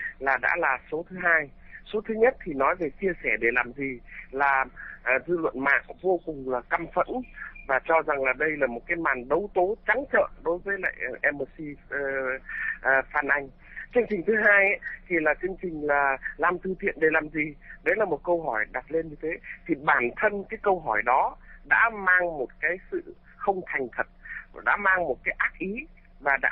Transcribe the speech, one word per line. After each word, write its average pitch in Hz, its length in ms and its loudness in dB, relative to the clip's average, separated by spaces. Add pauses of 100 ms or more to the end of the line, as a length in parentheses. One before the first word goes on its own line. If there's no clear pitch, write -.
(180)
là 131 180 0
đã 120 220 0
là 139 200 0 (140)
số 160 180 -6
thứ 185 120 -12
hai. 160 280 2 (420)
Số 214 160 -2
thứ 220 60 -2
nhất 233 300 4
thì 170 100 -6
nói 139 240 2
về 160 120 -2 (100)
chia 196 120 0 (120)
sẻ 127 60 0 (100)
để 117 120 4
làm 123 200 0
gì 131 260 -8 (320)
là, 135 340 2 (380)
à, 120 100 0 (140)
dư 170 120 0
luận 156 220 -2
mạng 139 220 4 (200)
vô 180 240 2
cùng 135 240 -8
là 123 100 0
căm 165 340 -4
phẫn 180 120 2 (600)
và 131 220 2
cho 165 60 4 (120)
rằng 139 180 0
là 131 140 4
đây 156 200 2
là 139 80 4
một 117 200 -4
cái 170 100 -2
màn 135 320 0
đấu 185 260 0
tố 190 220 2 (100)
trắng 233 260 0
trợn 220 180 2 (120)
đối 170 160 -2
với 196 200 -4
lại, 175 140 -2 (300)
ờ, 143 100 2
M 143 60 -8
C, - 200 -8 (320)
ờ, 139 80 -4 (840)
ờ, 131 80 2 (220)
Phan 147 160 0
Anh. 139 200 0 (460)
Chương 233 160 4
trình 196 160 -2
thứ 208 60 2 (120)
hai 202 200 8
ấy, 202 140 2 (300)
thì 175 120 0
là 151 220 4
chương 190 200 -4
trình 156 240 -6
là 143 300 4 (200)
Làm 170 220 2
từ 190 220 -6
thiện 196 200 -2
để 160 100 4
làm 156 180 0
gì? 151 260 -4 (300)
Đấy 160 140 2
là 214 60 4
một 160 200 -2
câu 170 180 0
hỏi 113 300 -2
đặt 123 180 -8
lên 160 180 -2
như 147 140 -12
thế. 156 60 -4 (380)
Thì 160 80 0
bản 139 420 2
thân 202 340 0
cái 220 120 -8
câu 185 180 2
hỏi 110 240 0
đó 147 320 4 (280)
đã 196 260 4
mang 180 480 2
một 123 100 -4 (120)
cái 165 160 0 (140)
sự - 240 -8 (220)
không 190 300 0
thành 135 300 -4
thật, 127 100 -2 (580)
đã 127 120 4
mang 190 320 2
một 120 160 0
cái 147 140 -4
ác - 200 -2
ý 220 280 -6 (340)
và 139 220 2
đã - 100 2